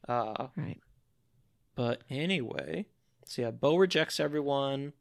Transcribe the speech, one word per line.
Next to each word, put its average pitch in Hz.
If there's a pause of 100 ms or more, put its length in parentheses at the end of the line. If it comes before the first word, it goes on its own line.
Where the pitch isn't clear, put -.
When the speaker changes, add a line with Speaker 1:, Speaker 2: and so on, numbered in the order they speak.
Speaker 1:
Uh, 120 (100)
Speaker 2:
Right. 160 (960)
Speaker 1:
but 120
anyway, 147 (400)
so -
yeah, 117
Bo 143
rejects 185
everyone. 143